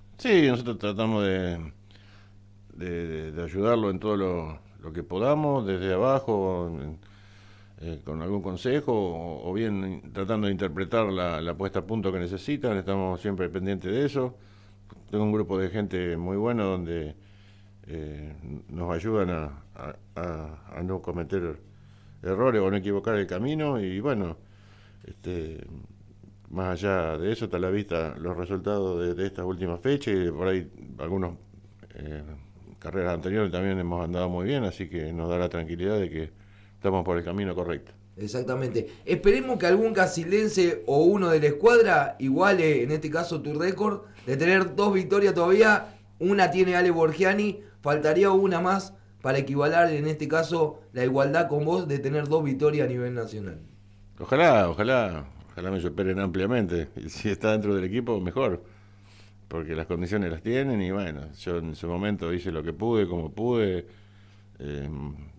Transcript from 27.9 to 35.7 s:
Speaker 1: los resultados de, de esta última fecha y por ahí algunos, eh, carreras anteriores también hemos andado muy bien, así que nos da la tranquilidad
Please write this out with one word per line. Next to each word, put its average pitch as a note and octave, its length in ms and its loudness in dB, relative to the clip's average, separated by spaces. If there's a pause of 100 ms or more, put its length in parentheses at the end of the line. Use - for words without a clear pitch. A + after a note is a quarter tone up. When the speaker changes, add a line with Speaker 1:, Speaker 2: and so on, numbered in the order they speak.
Speaker 1:
los E2+ 200 -6
resultados F#2 640 -2
de, F2 140 0
de F#2+ 120 -2
esta F#2 160 -6
última F2+ 340 -4
fecha C#3 340 -2
y F2+ 200 2
por D#2+ 160 -2
ahí F#2+ 240 0 (280)
algunos, F2 340 -4 (600)
eh, D2+ 280 -10 (560)
carreras F2 360 -2
anteriores F#2+ 360 -2
también F#2+ 260 -2
hemos F2 240 -2
andado F2 280 -2
muy F2+ 160 -2
bien, C3 180 0
así F#2 240 -4
que D#2+ 240 -6
nos E2 180 -4
da F2 80 0
la F2 120 0
tranquilidad F2 500 -2